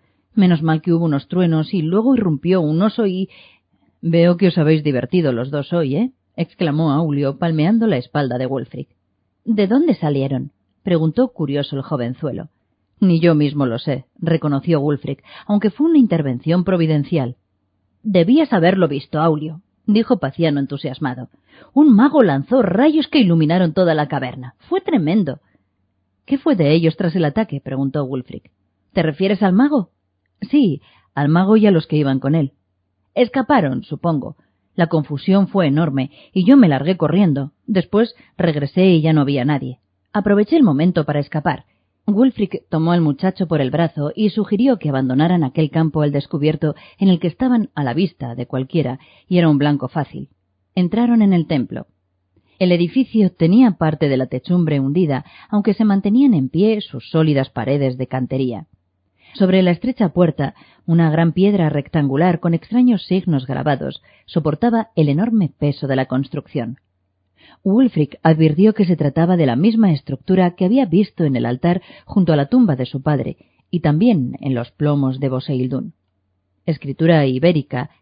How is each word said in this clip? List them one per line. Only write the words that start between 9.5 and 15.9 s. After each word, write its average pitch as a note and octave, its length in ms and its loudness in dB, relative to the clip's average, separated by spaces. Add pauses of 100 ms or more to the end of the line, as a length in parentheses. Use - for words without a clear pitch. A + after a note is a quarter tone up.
dónde C4+ 280 2
salieron?", C#3 560 -2 (320)
preguntó F3 460 0
curioso C#3+ 460 -6
el C3+ 60 -6
jovenzuelo. B2+ 680 -8 (520)
"Ni F3 180 4
yo E3 160 4
mismo D3 300 0
lo A#2 140 -4
sé", C3 260 -6 (120)
reconoció D#3 600 -2
Wulfric, C#3 440 -4 (240)
"aunque G#3 220 0
fue D4 180 0
una E4 100 4